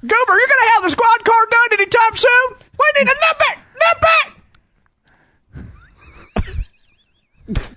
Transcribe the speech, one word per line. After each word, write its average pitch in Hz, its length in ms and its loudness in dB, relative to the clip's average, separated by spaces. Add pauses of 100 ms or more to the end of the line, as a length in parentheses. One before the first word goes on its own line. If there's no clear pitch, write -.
Goober, 403 340 -2
you 466 140 2
gonna 508 260 2
have 427 80 2
the 359 80 -4
squad 453 340 0
car 453 260 2
done 453 280 0
anytime 440 380 0
soon? 494 400 0 (220)
We 605 180 0
need 554 120 0
a 523 60 0
nip 622 260 -2
it! 571 180 -2 (180)
Nip 659 280 -2 (3500)
it! - 280 -8